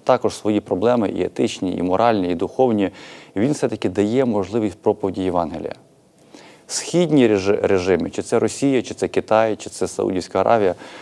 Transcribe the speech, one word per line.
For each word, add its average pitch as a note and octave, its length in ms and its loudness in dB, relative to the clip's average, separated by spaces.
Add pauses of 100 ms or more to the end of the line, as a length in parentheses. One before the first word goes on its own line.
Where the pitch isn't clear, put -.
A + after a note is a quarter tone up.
також B2 320 0
свої G#2+ 240 -2
проблеми, G#2+ 500 0
і F2 140 -4
етичні, F#2+ 540 -4
і F2+ 40 -4
моральні, F#2 500 2
і F2 40 -2
духовні, G2+ 540 0 (460)
він A#2 160 0
все-таки A2+ 380 -2
дає G#2 360 2
можливість G#2 540 -2
проповіді G2+ 440 -2
Євангелія. E2 500 -4 (960)
Східні D3+ 600 2
режи-, G2+ 360 2
режими, F2+ 460 2
чи - 120 -6
це A#2 180 0
Росія, A#2+ 420 0
чи - 120 -10
це - 140 -2
Китай, A2 480 2
чи - 140 -12
це - 180 -4
Саудівська F#2+ 520 -2
Аравія, G2+ 360 2 (260)